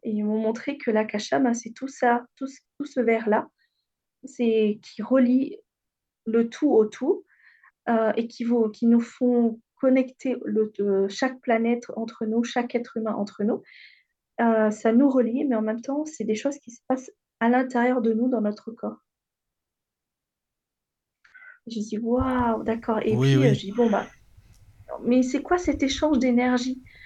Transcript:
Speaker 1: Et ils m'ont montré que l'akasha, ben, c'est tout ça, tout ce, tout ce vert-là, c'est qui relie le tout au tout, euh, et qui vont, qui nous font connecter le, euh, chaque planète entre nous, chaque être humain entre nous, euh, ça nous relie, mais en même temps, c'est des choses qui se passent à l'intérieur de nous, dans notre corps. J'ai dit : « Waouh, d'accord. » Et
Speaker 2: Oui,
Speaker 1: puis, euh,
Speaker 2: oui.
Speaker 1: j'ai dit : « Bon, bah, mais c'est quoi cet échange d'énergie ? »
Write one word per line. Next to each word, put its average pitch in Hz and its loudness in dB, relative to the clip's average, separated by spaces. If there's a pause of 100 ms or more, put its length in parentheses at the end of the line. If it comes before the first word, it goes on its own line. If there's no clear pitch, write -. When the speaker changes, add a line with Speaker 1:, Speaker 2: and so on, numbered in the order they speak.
Speaker 1:
Et 226 -6
ils 208 -2
m'ont 214 0
montré 226 -4
que - -4
l'akasha, 214 -2
ben, 247 2
c'est 233 -8
tout 262 -12
ça, 240 0 (120)
tout 269 -10
ce, - -18 (180)
tout 285 -8
ce - -6
vert-là, 226 0 (760)
c'est 220 0
qui - -14
relie 254 2 (680)
le 233 0
tout 285 0
au 220 6
tout, 262 -4 (640)
euh, 220 2
et 233 -2
qui - -12
vont, 233 2
qui 220 -4
nous 233 6
font 240 0 (160)
connecter 254 0 (100)
le, 214 0
euh, 196 2
chaque 262 -4
planète 233 0 (100)
entre 226 -8
nous, 226 0
chaque 240 -4
être 240 -6
humain 220 -4
entre 202 -6
nous, 226 -2 (800)
euh, 220 4
ça 220 0
nous 269 6
relie, 254 2
mais 254 0
en 214 0
même 220 -4
temps, 285 -6
c'est - -12
des 220 -2
choses 277 -4
qui - -20
se - -20
passent 254 -4 (280)
à 233 2
l'intérieur 254 2
de 226 2
nous, 233 0
dans 233 0
notre 208 -4
corps. 226 -12 (2750)
J'ai 226 -8
dit : « 214 -8
Waouh, 240 0
d'accord. » 226 -2
Et - 0
Speaker 2:
Oui, 135 4
Speaker 1:
puis, 135 6
euh, - 6
Speaker 2:
oui. 135 6
Speaker 1:
j'ai 190 -6
dit : « 196 -8
Bon, 233 4
bah, - 0 (960)
mais 254 4
c'est 277 -2
quoi 359 0
cet 302 -2
échange 277 0
d'énergie ? » 247 0 (240)